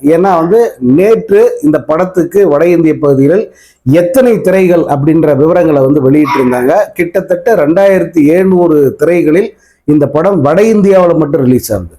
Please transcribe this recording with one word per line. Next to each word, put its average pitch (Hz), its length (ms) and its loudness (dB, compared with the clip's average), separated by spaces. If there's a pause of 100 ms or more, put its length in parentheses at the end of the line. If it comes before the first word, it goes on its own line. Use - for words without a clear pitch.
ஏன்னா 170 360 0
வந்து 190 420 0
நேற்று 196 840 0
இந்த 151 180 0
படத்துக்கு 180 680 -2
வட 147 180 0
இந்திய 165 320 0
பகுதிகளில் 143 560 0 (380)
எத்தனை 202 480 2
திரைகள் 185 400 0
அப்படின்ற 151 560 0
விவரங்களை 156 460 0
வந்து 135 280 0
வெளியிட்டிருந்தாங்க. 135 640 0 (180)
கிட்டத்தட்ட 180 640 -4
ரெண்டாயிரத்தி 170 720 0
எழுநூறு 170 680 2
திரைகளில் 170 600 -2 (300)
இந்த 147 220 0
படம் 165 340 -2
வட 151 220 0
இந்தியாவுல 190 560 2
மட்டும் 151 220 -2
ரிலீஸ் 123 320 0
ஆகுது. 90 260 -8